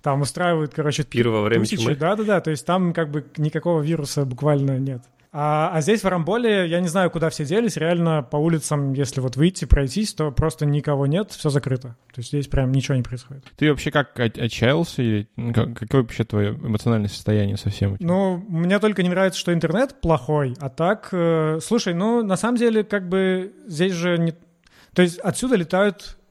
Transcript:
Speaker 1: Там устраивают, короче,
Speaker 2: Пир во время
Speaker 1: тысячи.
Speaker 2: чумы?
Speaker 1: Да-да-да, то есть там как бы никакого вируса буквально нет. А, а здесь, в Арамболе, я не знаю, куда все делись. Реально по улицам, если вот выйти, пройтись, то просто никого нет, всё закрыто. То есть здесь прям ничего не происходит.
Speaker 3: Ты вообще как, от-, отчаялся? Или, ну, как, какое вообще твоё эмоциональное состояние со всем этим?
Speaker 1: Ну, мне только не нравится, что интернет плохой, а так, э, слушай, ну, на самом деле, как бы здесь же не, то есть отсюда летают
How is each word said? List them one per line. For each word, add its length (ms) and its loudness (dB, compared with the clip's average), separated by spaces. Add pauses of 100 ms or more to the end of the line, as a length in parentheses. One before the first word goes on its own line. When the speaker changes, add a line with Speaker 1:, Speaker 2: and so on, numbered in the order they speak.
Speaker 1:
Там 200 0
устраивают, 520 -2
короче, 280 -2
Speaker 2:
Пир 260 0
во 140 2
время 220 2
Speaker 1:
тысячи. 180 -2
Speaker 2:
чумы? 140 0
Speaker 1:
Да-да-да, 440 0
то 120 -4
есть 120 -6
там 280 0
как 180 -2
бы 140 -4 (120)
никакого 460 0
вируса 420 -2
буквально 540 0
нет. 240 -4 (300)
А, 420 0
а 80 2
здесь, 200 2
в 40 -2
Арамболе, 640 2
я 120 0
не 80 0
знаю, 220 2
куда 200 0
все 140 -6
делись. 320 0
Реально 460 2
по 140 -6
улицам, 580 0
если 260 -2
вот 160 -4
выйти, 300 2
пройтись, 480 2
то 160 -2
просто 360 0
никого 400 0
нет, 260 0
всё 180 -2
закрыто. 460 -2 (180)
То 60 -12
есть 100 -12
здесь 160 -2
прям 260 0
ничего 240 0
не 60 0
происходит. 420 -12 (120)
Speaker 3:
Ты 140 4
вообще 200 0
как, 280 -2
от-, 200 0
отчаялся? 640 0
Или, 340 0
ну, 160 -4
как, 240 0
какое 260 2
вообще 220 -4
твоё 300 0
эмоциональное 540 0
состояние 500 0
со 100 -4
всем 280 -2
этим? 100 -6
Speaker 1:
Ну, 300 0 (120)
мне 300 2
только 240 2
не 80 2
нравится, 280 0
что 140 -2
интернет 480 0
плохой, 600 0
а 100 -6
так, 420 -2
э, 480 0
слушай, 320 0
ну, 300 0
на 140 0
самом 200 0
деле, 280 2
как 240 -4
бы 440 0 (140)
здесь 280 0
же 220 0
не, 160 2 (640)
то 80 6
есть 160 2
отсюда 380 0
летают 600 0 (140)